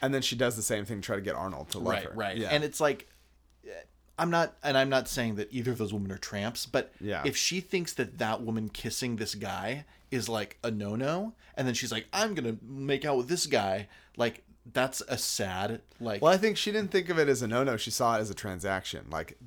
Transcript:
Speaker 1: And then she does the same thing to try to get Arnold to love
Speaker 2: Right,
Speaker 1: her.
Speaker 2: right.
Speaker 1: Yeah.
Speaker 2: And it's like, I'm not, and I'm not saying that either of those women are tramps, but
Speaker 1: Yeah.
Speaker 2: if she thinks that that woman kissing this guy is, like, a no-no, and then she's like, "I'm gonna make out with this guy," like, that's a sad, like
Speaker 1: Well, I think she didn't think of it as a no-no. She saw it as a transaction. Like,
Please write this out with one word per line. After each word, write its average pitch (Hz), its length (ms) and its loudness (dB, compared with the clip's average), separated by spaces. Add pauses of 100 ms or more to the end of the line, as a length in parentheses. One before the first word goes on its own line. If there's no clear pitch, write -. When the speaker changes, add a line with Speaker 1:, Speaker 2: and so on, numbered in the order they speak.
Speaker 1:
And 135 140 2
then 131 80 0
she 131 120 0
does 120 200 2
the 107 80 -4
same 104 200 0
thing 107 160 -6
to 92 60 -8
try 113 100 -2
to 101 60 -2
get 95 140 -2
Arnold 76 360 -6
to 101 60 -4
love 92 160 0
Speaker 2:
Right, 101 120 0
Speaker 1:
her. - 100 -10
Speaker 2:
right. 104 220 -4
Speaker 1:
Yeah. 107 120 -2
Speaker 2:
And 151 140 4
it's 139 180 -4
like, 143 260 2 (1120)
I'm 170 120 2
not, 170 320 2
and 143 120 2
I'm 135 140 6
not 131 180 4
saying 117 280 0
that 104 160 -2
either 123 200 0
of 113 60 -2
those 104 160 0
women 98 180 -2
are 95 60 -6
tramps, 107 480 -4
but - 340 0
Speaker 1:
Yeah. 95 240 -2
Speaker 2:
if 139 140 0
she - 240 0
thinks 180 320 -2
that 120 240 -4
that 113 240 0
woman 113 280 -2
kissing 120 480 -4
this 104 180 -4
guy 101 500 -4 (240)
is, 113 180 0
like, 110 360 -2
a 117 80 0
no-no, 131 640 -2 (200)
and 131 120 0
then 120 80 0
she's 120 160 -2
like, 113 200 -4
"I'm 214 220 2
gonna 120 300 -2
make 135 420 -2
out 143 120 4
with 123 100 2
this 165 180 0
guy," 101 420 2 (280)
like, 117 280 0 (300)
that's 131 340 2
a 127 120 -2
sad, 101 640 -2 (180)
like 113 220 -2
Speaker 1:
Well, 160 120 8
I 190 40 8
think 208 200 2
she - 140 0
didn't 202 200 -2
think 175 180 2
of 170 100 4
it 147 100 6
as 123 120 4
a 120 60 0
no-no. 123 300 2
She 110 140 -4
saw 117 260 4
it 107 40 2
as 104 80 -2
a 101 40 -6
transaction. 92 760 -4
Like, 80 380 -6